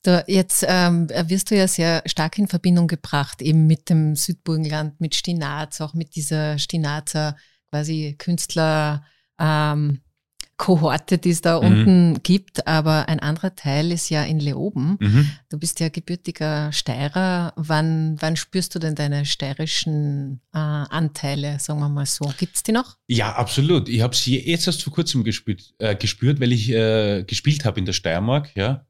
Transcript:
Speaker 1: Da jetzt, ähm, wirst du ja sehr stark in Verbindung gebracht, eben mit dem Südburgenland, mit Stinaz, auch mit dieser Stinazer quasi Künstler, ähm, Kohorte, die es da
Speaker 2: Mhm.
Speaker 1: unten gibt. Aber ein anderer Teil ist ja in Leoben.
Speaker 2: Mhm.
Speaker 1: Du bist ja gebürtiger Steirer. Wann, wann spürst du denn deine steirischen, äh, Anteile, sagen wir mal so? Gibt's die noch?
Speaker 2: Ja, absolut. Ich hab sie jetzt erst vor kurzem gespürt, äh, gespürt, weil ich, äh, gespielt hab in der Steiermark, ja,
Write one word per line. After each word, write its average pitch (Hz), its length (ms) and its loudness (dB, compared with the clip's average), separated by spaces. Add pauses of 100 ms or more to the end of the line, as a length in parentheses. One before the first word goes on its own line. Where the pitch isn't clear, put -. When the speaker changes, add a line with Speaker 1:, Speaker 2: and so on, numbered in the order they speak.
Speaker 1:
Da 180 240 4
jetzt, 185 400 2
ähm, 175 420 2
wirst 175 420 -2
du 214 60 4
ja 190 100 4
sehr 165 380 0
stark 160 320 -2
in 208 100 2
Verbindung 175 400 4
gebracht, 151 540 -2
eben 156 260 4
mit 160 220 2
dem 156 260 2
Südburgenland, 156 840 -4
mit 160 140 -4
Stinaz, 151 640 -4
auch 156 120 -8
mit 165 220 -6
dieser 151 440 -2
Stinazer 151 760 -4 (340)
quasi 151 480 -4
Künstler, 156 840 0 (360)
ähm, 151 600 0 (580)
Kohorte, 160 600 2
die 180 100 2
es 170 120 0
da 165 200 2
Speaker 2:
Mhm. - 60 4
Speaker 1:
unten 175 560 6
gibt. - 420 0
Aber 156 440 2
ein 156 100 0
anderer 160 360 -4
Teil 151 360 -2
ist 170 180 -4
ja 151 140 0
in 156 160 0
Leoben. 147 600 -2
Speaker 2:
Mhm. 117 300 4 (200)
Speaker 1:
Du 147 100 -8
bist 165 200 -6
ja 165 100 0
gebürtiger 156 840 -4
Steirer. 170 840 -2
Wann, 160 640 0
wann 160 160 -2
spürst - 380 -4
du 185 60 -6
denn 160 160 -2
deine 143 320 -2
steirischen, 143 1120 -4 (120)
äh, - 40 -4
Anteile, 147 1000 -4
sagen 151 200 -4
wir 147 100 0
mal 143 180 -2
so? 143 320 -4
Gibt's - 240 -4
die - 80 -2
noch? 233 260 -2 (100)
Speaker 2:
Ja, 113 280 0
absolut. 135 520 2
Ich 117 140 0
hab 123 140 0
sie 127 240 0
jetzt 165 260 -2
erst 165 160 -2
vor 143 120 -8
kurzem 156 300 0
gespürt, 107 540 -4
äh, 107 180 0
gespürt, 123 440 0
weil 120 120 2
ich, 117 200 2
äh, 110 520 2
gespielt 143 400 -2
hab 104 140 0
in 95 80 -2
der 92 80 -4
Steiermark, 113 640 -2
ja, 117 340 -2